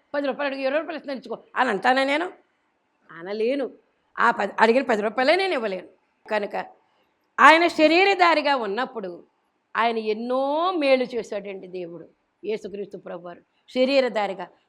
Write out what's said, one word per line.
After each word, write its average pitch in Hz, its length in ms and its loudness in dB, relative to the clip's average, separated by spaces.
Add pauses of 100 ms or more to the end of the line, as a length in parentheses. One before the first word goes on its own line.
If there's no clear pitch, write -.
(140)
పది 285 140 -2
రూపాయలు 269 260 -4
అడుగు, 269 140 -4
ఇరవై 285 120 0
రూపాయలు 320 180 -8
ఇస్తాను 262 200 -10
ఇచ్చుకో" 214 260 -12 (120)
అని 254 140 0
అంటానా 247 340 2
నేను? 302 280 -2 (880)
అనలేను. 220 500 -4 (500)
ఆ 226 120 4
పది, 202 280 -2
అడిగిన 226 240 4
పది 226 180 -2
రూపాయలే 254 340 2
నేను 381 180 0
ఇవ్వలేను. 202 340 -6 (420)
కనుక 202 360 -4 (720)
ఆయన 320 280 8
శరీరధారిగా 320 880 4
ఉన్నప్పుడు 208 680 -6 (520)
ఆయన 226 220 0
ఎన్నో 262 800 -2
మేలు 269 260 2
చేశాడండి 202 640 -10
దేవుడు. 175 400 -14 (380)
యేసుక్రీస్తు 202 520 -8
ప్రభువారు 175 440 -14 (320)
శరీరధారిగా 220 760 0 (200)